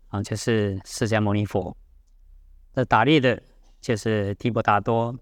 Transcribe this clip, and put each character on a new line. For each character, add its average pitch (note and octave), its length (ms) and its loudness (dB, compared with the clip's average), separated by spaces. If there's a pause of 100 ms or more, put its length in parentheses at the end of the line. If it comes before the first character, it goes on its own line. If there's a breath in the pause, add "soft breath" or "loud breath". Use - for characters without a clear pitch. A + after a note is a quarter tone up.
啊， G2+ 120 -4
就 G#2+ 140 -6
是 G#2 480 0
释 - 240 -6
迦 G#2+ 140 0
牟 G#2 120 0
尼 G#2 120 0
佛。 F#2 300 -6 (960)
那 B2+ 120 -2
打 A2+ 180 4
猎 D3 160 6
的 B2 220 0 (400)
就 A#2+ 140 -2
是 G#2 400 -2
提 - 160 -2
婆 A2 100 -2
达 G#2 180 4
多 A#2 420 -2